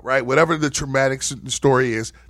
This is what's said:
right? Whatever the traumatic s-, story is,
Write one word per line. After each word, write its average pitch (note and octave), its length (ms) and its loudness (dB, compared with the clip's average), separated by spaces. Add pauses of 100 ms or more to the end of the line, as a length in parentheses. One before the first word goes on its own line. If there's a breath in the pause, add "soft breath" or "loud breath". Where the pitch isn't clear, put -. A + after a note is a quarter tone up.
right? C3 220 0
Whatever D#3 320 2
the D3+ 120 0
traumatic C3+ 500 -2
s-, - 160 -6 (120)
story B2+ 460 2
is, A2 180 -6 (180 soft breath)